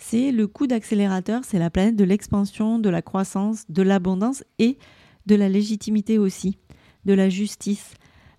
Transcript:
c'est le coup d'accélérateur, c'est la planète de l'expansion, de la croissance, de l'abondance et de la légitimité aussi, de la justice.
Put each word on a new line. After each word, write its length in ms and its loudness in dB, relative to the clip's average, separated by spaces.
c'est 300 -2
le 140 0
coup 200 -4
d'accélérateur, 800 -2
c'est 140 -4
la 100 0
planète 260 0
de 100 4
l'expansion, 720 0
de 100 0
la 140 0
croissance, 680 -4
de 140 0
l'abondance 640 0
et 200 2
de 80 6
la 160 2
légitimité 680 0
aussi, 400 0
de 80 4
la 160 4
justice. 640 -4